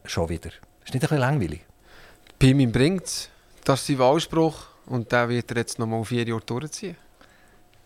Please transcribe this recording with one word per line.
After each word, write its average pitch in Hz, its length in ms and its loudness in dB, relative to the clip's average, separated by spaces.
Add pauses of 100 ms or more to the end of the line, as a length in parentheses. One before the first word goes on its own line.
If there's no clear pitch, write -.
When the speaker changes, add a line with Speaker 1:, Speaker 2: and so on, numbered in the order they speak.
Speaker 1:
schon 82 240 -2
wieder. 82 200 -8
Ist - 440 -20
nicht - 20 0
ein 131 60 0
bisschen 156 180 0
langweilig? 123 420 0 (760)
Speaker 2:
Pirmin 131 320 6
bringt's. 147 580 0 (340)
Das 135 180 2
ist - 60 -8
sein 139 120 0
Wahlspruch. 160 640 2 (200)
Und 120 280 -6
den 120 160 4
wird 120 220 -2
er 117 60 -4
jetzt - 220 -4
noch 117 80 -2
mal 113 160 -2
vier 117 240 -2
Jahre 113 140 -4
durchziehen. 151 560 -10 (880)